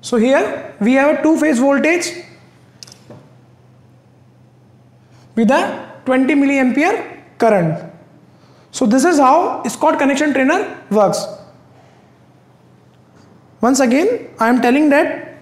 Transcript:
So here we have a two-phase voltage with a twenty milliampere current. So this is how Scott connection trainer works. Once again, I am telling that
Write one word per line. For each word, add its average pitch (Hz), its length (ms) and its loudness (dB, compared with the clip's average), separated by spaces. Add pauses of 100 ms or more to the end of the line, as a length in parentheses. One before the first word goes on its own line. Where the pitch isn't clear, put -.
So - 160 -4
here 262 640 -2
we 220 140 2
have 277 260 2
a - 40 -8
two-phase 302 360 2
voltage 277 640 -2 (3000)
with 220 140 2
a 330 420 -2 (140)
twenty 262 300 0
milliampere 277 880 0 (160)
current. 190 520 0 (800)
So - 140 -2
this 254 200 2
is 349 120 2
how 294 460 2
Scott 311 340 -2
connection 285 360 0
trainer 294 440 -2 (140)
works. 202 340 0 (2250)
Once 247 180 2
again, 294 480 0 (120)
I 226 100 2
am 247 120 2
telling 285 280 2
that - 520 -2